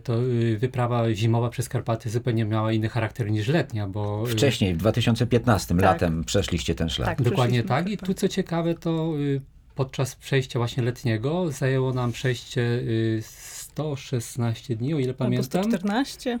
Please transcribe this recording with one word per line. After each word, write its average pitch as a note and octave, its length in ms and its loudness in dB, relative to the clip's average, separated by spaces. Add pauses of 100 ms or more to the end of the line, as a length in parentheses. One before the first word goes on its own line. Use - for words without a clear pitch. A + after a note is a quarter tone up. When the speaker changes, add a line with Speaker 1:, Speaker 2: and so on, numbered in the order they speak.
Speaker 1:
to, A#2 200 0
y, A#2 340 2
wyprawa A#2+ 560 0
zimowa A#2 360 2
przez - 200 -6
Karpaty A#2 400 -2
zupełnie A#2 360 0
miała A2 280 2
inny A2 160 2
charakter G#2+ 420 -2
niż G#2+ 160 0
letnia, B2 400 0
bo, G#2 400 -4
y, A#2+ 40 -2
Speaker 2:
Wcześniej, A2 420 2
w E2 40 0
dwa G2 140 4
tysiące A#2 360 2
piętnastym A2+ 500 4
Speaker 3:
Tak. F#2 80 6
Speaker 2:
latem E2+ 380 2
przeszliście E2+ 520 0
ten E2 140 -2
szlak. - 200 -2
Speaker 3:
Tak, F2 120 -2
Speaker 1:
Dokładnie A#2+ 420 2
Speaker 3:
przeszliśmy G2+ 120 -4
Speaker 1:
tak. E3+ 120 0
I G#3 100 -4
Speaker 3:
Karpaty. F#3+ 160 -4
Speaker 1:
tu, F#3 60 -6
co G3 80 0
ciekawe, E3+ 480 -2
to, E3 440 -2
y, C#3 220 0 (340)
podczas C3+ 400 -2
przejścia C3 440 -2
właśnie A#2 240 0
letniego B2 680 0
zajęło C3 420 0
nam B2 180 0
przejście, B2 500 -2
y, A#2 640 0
sto - 680 -8
szesnaście A#2 800 -4
dni, B2 180 -2
o D3+ 60 0
ile B2+ 80 0
Speaker 3:
Albo B2+ 100 -4
Speaker 1:
pamiętam. B2 280 0
Speaker 3:
sto F3+ 180 0
czternaście. A#3 760 -2